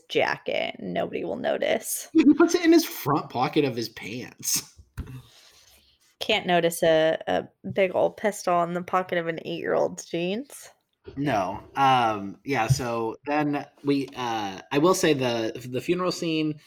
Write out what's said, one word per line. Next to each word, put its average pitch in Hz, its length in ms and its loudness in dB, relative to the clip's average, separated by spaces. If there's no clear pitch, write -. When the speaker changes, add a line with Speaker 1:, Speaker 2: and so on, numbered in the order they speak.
Speaker 1:
jacket - 720 -2
and 180 140 -8
nobody 175 320 -4
will 170 100 -6
notice." - 800 -4
Speaker 2:
He 320 100 6
puts 330 200 4
it 359 80 0
in 330 80 6
his 339 140 6
front - 440 -4
pocket 143 360 0
of 123 100 -2
his 117 140 -4
pants. - 840 -8
Speaker 1:
Can't - 260 0
notice 170 380 2
a, 160 340 4
a - 180 0
big 190 220 2
old 170 220 2
pistol 185 460 0
in 170 100 -4
the 175 100 -4
pocket 185 340 -2
of 165 100 -4
an 165 180 -4
eight-year-old's 165 600 -2
jeans. 185 640 -6
Speaker 2:
No. 104 460 -2
Um, 117 680 2
yeah, 120 240 0
so 117 480 -2
then 147 400 -2
we, 139 320 0
uh, 110 440 -6
I 139 80 0
will 180 160 6
say 175 180 4
the, 120 580 -2
the 123 100 -4
funeral 180 300 -2
scene, 156 560 -2